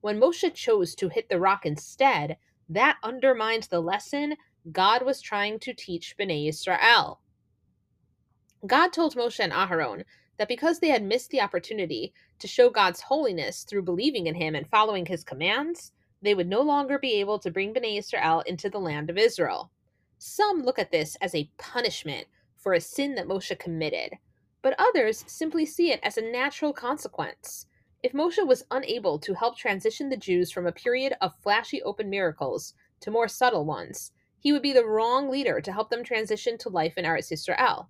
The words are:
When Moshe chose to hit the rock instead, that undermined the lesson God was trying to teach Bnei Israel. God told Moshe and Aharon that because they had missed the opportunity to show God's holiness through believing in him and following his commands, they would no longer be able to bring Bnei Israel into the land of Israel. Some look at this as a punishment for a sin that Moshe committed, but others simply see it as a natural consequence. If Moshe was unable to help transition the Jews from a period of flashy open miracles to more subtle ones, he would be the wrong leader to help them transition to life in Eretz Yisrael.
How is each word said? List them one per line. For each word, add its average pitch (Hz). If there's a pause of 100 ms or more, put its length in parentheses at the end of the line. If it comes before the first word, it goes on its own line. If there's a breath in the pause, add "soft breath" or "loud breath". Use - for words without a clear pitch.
When 214
Moshe 339
chose 208
to 185
hit -
the 185
rock 190
instead, 156 (300)
that 233
undermined 226
the 170
lesson 285 (340 soft breath)
God 214
was 262
trying 208
to 247
teach -
Bnei 156
Israel. 185 (1400)
God 302
told 320
Moshe 240
and 190
Aharon 165 (340 soft breath)
that 208
because 311
they 320
had 226
missed 220
the 262
opportunity 175 (240 soft breath)
to 208
show 247
God's 196
holiness 220
through 202
believing 185
in 156
him 156
and 143
following 208
his 175
commands, 220 (320)
they 208
would 175
no 202
longer 285
be 254
able 202
to 185
bring 196
Bnei 226
Israel 160
into 180
the 202
land 151
of 175
Israel. 185 (480)
Some 392
look 254
at 196
this 151
as 190
a 151
punishment 165 (280)
for 196
a 170
sin 285
that 190
Moshe 190
committed, 160 (480)
but 262
others 302
simply 320
see 330
it 214
as 208
a 226
natural 285
consequence. - (380)
If -
Moshe 339
was 254
unable 226
to 190
help 233
transition 202
the 254
Jews 180
from 175
a 170
period -
of 175
flashy 220
open 208
miracles 170 (240)
to -
more 226
subtle 233
ones, 117 (260)
he 285
would 285
be 277
the 240
wrong 233
leader 254
to 185
help 214
them 240
transition 220
to 226
life 170
in 180
Eretz -
Yisrael. 185